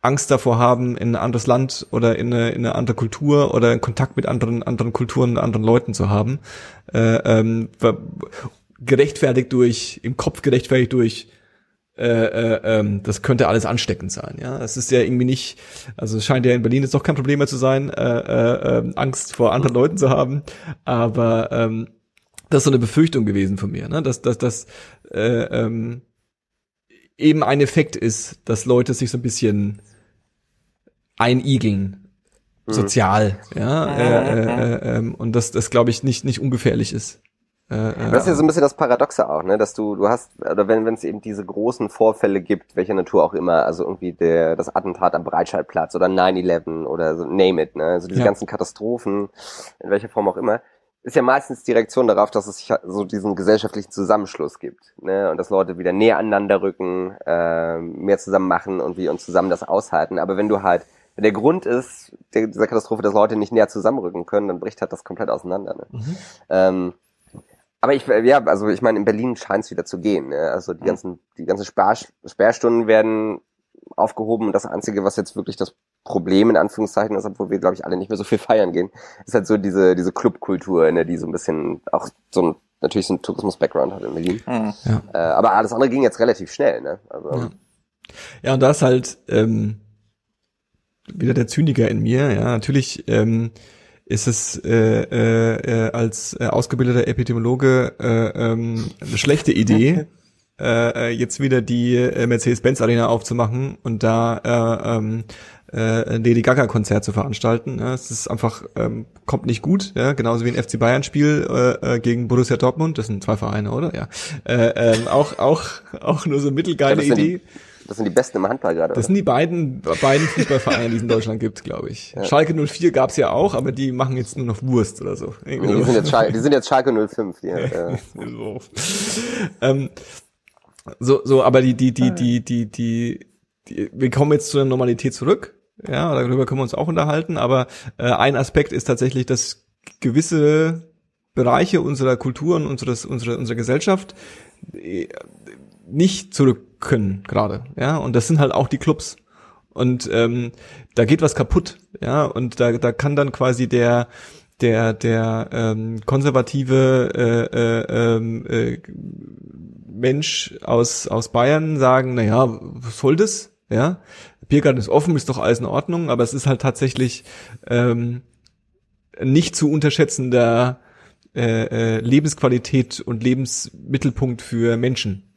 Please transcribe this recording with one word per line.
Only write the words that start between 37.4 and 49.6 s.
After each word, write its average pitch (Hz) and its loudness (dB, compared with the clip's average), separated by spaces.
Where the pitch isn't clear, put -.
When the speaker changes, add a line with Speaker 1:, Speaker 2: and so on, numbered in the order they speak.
Speaker 1:
Äh, - -8
äh, 113 -6
Speaker 2:
Das 113 4
ist 185 0
ja 175 4
so 147 2
ein 156 6
bisschen 156 2
das 143 4
Paradoxe 135 2
auch, 78 -2
ne, 95 2
dass 107 0
du, 104 -4
du 98 2
hast, 120 0
oder 98 0
wenn, 110 2
wenn's 113 -4
eben 101 -6
diese 104 -10
großen 104 -4
Vorfälle 104 2
gibt, - -4
welcher 92 -2
Natur 87 2
auch 82 0
immer, 82 2
also 82 -2
irgendwie 90 -6
der, 82 2
das 80 -4
Attentat 92 -2
am 85 -2
Breitscheidplatz 85 -4
oder 90 2
nine 92 2
eleven 82 -2
oder 80 -2
so, 85 -6
name 92 2
it, 73 -8
ne, 76 -4
also 87 -2
diese 127 -2
Speaker 1:
Ja. 120 4
Speaker 2:
ganzen 101 -2
Katastrophen, 104 -6